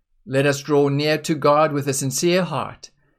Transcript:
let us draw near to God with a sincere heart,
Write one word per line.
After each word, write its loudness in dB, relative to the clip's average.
let 0
us 0
draw 2
near 0
to -4
God 2
with -4
a 0
sincere 0
heart, -8